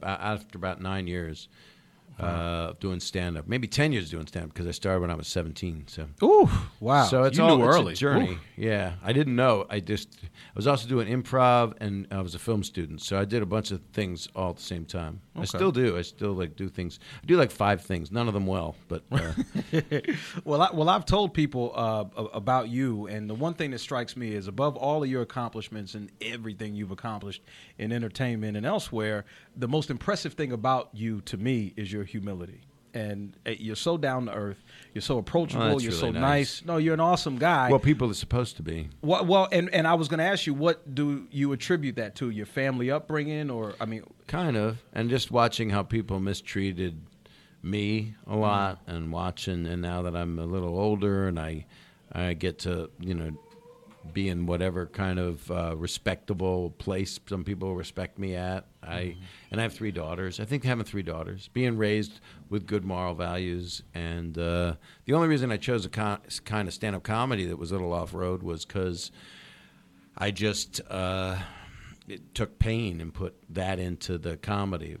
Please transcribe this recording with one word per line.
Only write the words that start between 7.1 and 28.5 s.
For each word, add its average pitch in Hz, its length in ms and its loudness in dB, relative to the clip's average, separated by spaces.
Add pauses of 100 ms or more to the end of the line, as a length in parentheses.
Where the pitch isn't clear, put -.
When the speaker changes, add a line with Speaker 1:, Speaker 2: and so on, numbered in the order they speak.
Speaker 1:
it's 135 120 4
Speaker 2:
You 165 80 8
Speaker 1:
all, 160 140 10
Speaker 2:
knew 120 100 8
Speaker 1:
it's 160 80 10
a - 20 8
Speaker 2:
early. 92 160 2
Speaker 1:
journey. 139 360 4
Speaker 2:
Ooh. 87 80 -4 (180)
Speaker 1:
Yeah, 101 380 0 (100)
I 104 80 2
didn't 135 240 4
know. 120 320 6
I 104 120 -2
just, 101 280 -2 (160)
I - 40 -12 (260)
was 101 120 -2
also 120 220 2
doing 120 200 2
improv, 123 680 4
and 98 320 -4
I 98 120 -2
was 87 120 -6
a 85 40 -8
film 107 240 0
student, 78 400 -6
so 98 180 -2
I 101 60 2
did 110 160 0
a 101 40 0
bunch 104 240 -2
of 95 120 -4 (100)
things 90 420 -4
all 92 160 0
at 85 60 -6
the - 60 -18
same 82 240 -6
time. 85 340 -6 (140)
I - 60 -8
Speaker 2:
Okay. - 80 -2
Speaker 1:
still 190 240 2
do. 117 260 4
I - 40 0
still, 101 300 -4
like, 90 240 -4
do 95 140 -6
things. 87 280 -6 (240)
I - 40 -10
do, 175 100 8
like, 135 140 6
five 101 320 2
things, 82 280 -4
none 117 180 0
of 104 40 0
them 98 140 0
well, 87 300 -2 (120)
but, 82 140 -4 (100)
uh, 82 200 0 (400)
Speaker 2:
<laughs> 160 180 2 (540)
Well, 147 180 2
I, 190 100 4
well, 156 160 4
I've 190 160 4
told 196 300 4
people, 127 400 0
uh, 110 300 0 (120)
a-, 110 80 -4 (120)
about 117 320 2
you, 117 400 -2
and 107 200 -6
the 107 60 -4
one 156 200 -2
thing 156 180 -4
that 120 80 -8
strikes 123 360 -6
me 117 160 -4
is 101 160 -4
above 131 280 0
all 147 260 0
of 135 80 0
your 127 120 0
accomplishments 110 720 -8
and 104 160 -10 (100)
everything 110 540 -8
you've 104 180 -6
accomplished 101 500 -8 (360)
in 107 140 -4
entertainment 113 640 -2